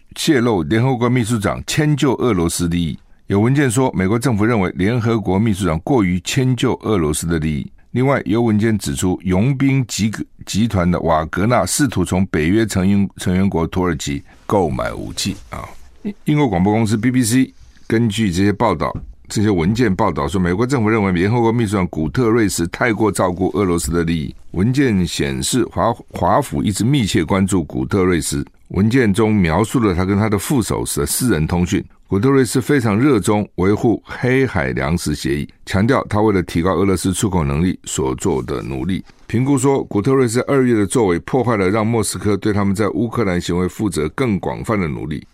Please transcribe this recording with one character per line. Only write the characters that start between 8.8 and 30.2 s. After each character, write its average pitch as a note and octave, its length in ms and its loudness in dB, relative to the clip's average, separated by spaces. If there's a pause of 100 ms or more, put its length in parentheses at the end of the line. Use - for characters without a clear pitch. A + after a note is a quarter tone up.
出， F#2 300 0
佣 G#2 320 2
兵 C3+ 280 2
集-， G#2+ 240 -2 (360)
集 G2+ 220 0
团 F2+ 220 2
的 E2+ 120 2
瓦 D#2+ 240 0
格 F2+ 200 -2
纳 A2+ 200 2
试 C#3 240 0
图 F2+ 160 0
从 F#2 220 0
北 D#2+ 200 0
约 A2 180 2
成 F#2+ 220 0
员-， G2+ 300 2
成 F#2 180 -2
员 F#2+ 120 2
国 E2 200 -2
土 F#2 140 -2
耳 F2 160 0
其 C#2 260 -6 (220)
购 F#2+ 240 0
买 A#1 240 -6
武 G1+ 180 -10
器 - 240 -6 (140)
啊。 - 180 -14 (360)
英-， G#3 100 -8 (120)
英 D3+ 120 2
国 D3 100 4
广 F#2 160 2
播 G#2 80 4
公 A2+ 160 2
司 A2+ 80 0
B A#2+ 160 0
B B2+ 100 2
C B2 320 2 (340)
根 A2+ 200 2
据 G#2 240 0
这 F#2 140 2
些 G#2 80 4
报 G#2+ 200 2
道， D2+ 220 -4 (320)
这 - 140 -2
些 G#2+ 80 2
文 F#2 260 2
件 A2 180 2
报 G2+ 160 0
道 D2 160 -2
说， F2 140 -2
美 F2+ 140 2
国 A2 120 0
政 B2+ 160 0
府 G#2 80 2
认 A2 140 2
为 F#2+ 80 2
联 F2+ 180 2
合 A#2+ 120 0
国 A2+ 100 2
秘 A#2 140 0
书 G2+ 100 -2
长 F#2 120 2
古 D#2 220 -4
特 B2 200 0
瑞 A2+ 180 4
斯 E2+ 200 -2
太 A#2+ 260 0
过 G#2 180 2
照 F#2+ 180 0
顾 F2+ 280 -2
俄 G2+ 80 2
罗 F2 120 2
斯 E2+ 140 -4
的 E2+ 140 0
利 E2+ 120 0
益。 - 160 -6 (180)
文 G2+ 200 0
件 A#2+ 340 2
显 C#2 380 -4
示 B2 220 0
华， G#2+ 280 -2 (160)
华 G2+ 320 0
府 - 220 -4
一 G#2+ 80 0
直 G2+ 140 -2
密 C3 200 2
切 F2+ 180 0
关 F#2+ 220 0
注 F#2+ 180 2
古 B1+ 220 -6
特 F#2 180 0
瑞 F2+ 180 2
斯。 C#2+ 240 -4 (240)
文 G2+ 200 2
件 A2+ 240 2
中 G#2+ 220 2
描 F2 260 2
述 A#2 200 0
了 G2+ 120 2
他 F#2 120 0
跟 G2 120 0
他 G#2+ 120 2